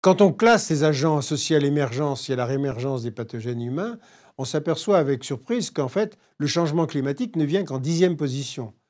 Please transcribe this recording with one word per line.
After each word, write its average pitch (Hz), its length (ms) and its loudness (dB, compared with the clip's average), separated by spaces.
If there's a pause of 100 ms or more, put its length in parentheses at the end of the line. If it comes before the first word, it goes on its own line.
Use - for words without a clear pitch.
Quand 185 200 6
on 196 100 8
classe 226 380 4
les 151 140 2
agents 151 340 2
associés 147 400 0
à - 20 6
l'émergence 143 680 0
et 135 40 0
à - 20 0
la 123 100 -2
réémergence 135 580 -4
des 120 80 -6
pathogènes 120 500 -8
humains, 175 360 -6 (420)
on 135 60 -4
s'aperçoit 160 540 0
avec 139 240 0
surprise 185 480 -4
qu'en 139 160 -2
fait, 214 280 -2 (220)
le 147 80 -2
changement 165 400 2
climatique 143 500 -4
ne 160 80 2
vient 165 200 0
qu'en 131 160 -6
dixième 165 360 2
position. 135 580 -6 (160)